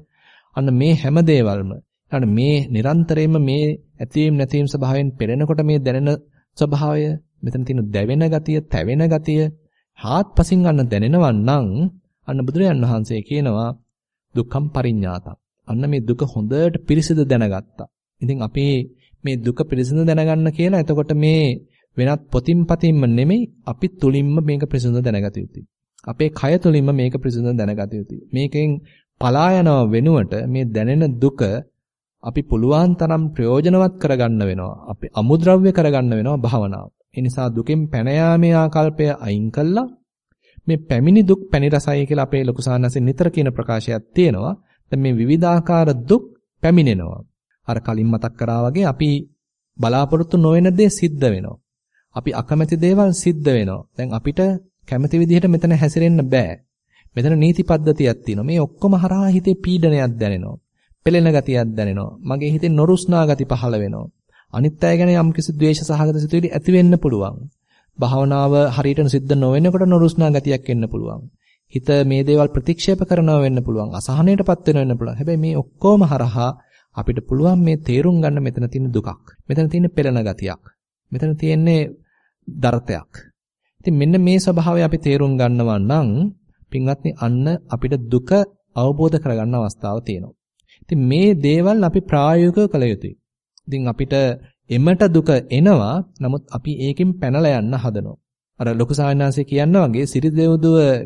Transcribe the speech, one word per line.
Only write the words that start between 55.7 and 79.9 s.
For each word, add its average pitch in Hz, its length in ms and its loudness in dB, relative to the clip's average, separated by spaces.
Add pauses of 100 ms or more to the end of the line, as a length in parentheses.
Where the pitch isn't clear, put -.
හැසිරෙන්න 160 500 2
බෑ. 127 300 0 (580)
මෙතන 139 240 0
නීති 165 280 2
පද්ධතියක් 151 560 0
තියෙනවා. 104 280 -6
මේ 165 140 0
ඔක්කොම 196 340 0
හරහා 185 340 0
හිතේ 185 280 2
පීඩනයක් 160 580 0
දැනෙනවා. 101 420 -4 (500)
පෙළෙන 165 220 4
ගතියක් 131 400 0
දැනෙනවා. 104 500 -6
මගේ 139 320 -6
හිතේ 156 200 0
නොරුස්නා 170 540 2
ගති 139 220 0
පහළ 123 300 -2
වෙනවා. 101 300 -4 (460)
අනිත් 151 320 -2
අය 170 120 4
ගැන 175 160 2
යම්කිසි 165 400 0
ද්වේෂ 156 300 2
සහගත 156 340 0
සිතුවිලි 165 320 0
ඇති 156 240 -2
වෙන්න 180 240 6
පුළුවන්. 101 400 -2 (640)
භාවනාව 139 540 0 (180)
හරියට 139 360 -2
සිද්ධ 135 280 0
නොවෙනකොට 151 500 2
නොරුස්නා 165 460 4
ගතියක් 139 380 -2
එන්න 117 180 0
පුළුවන්. 110 360 -8 (520)
හිත 127 140 -4 (140)
මේ 135 220 0
දේවල් 147 240 2
ප්‍රතික්ෂේප 165 520 -2
කරනවා 165 400 2
වෙන්න 131 200 0
පුළුවන්. 113 340 -4
අසහනයටපත් 170 680 0
වෙනවා 147 200 2
වෙන්න 123 140 -2
පුළුවන්. 117 200 -6
හැබැයි 156 240 -2
මේ 160 160 -2
ඔක්කොම 196 460 2
හරහා 123 480 0 (460)
අපිට 120 260 -4
පුළුවන් 170 380 2
මේ 160 180 2
තේරුම් 156 400 0
ගන්න 147 220 0
මෙතන 131 260 -4
තියෙන 131 220 -6
දුකක්. 113 360 -6 (180)
මෙතන 156 260 -2
තියෙන 175 200 0
පෙළෙන 135 340 -2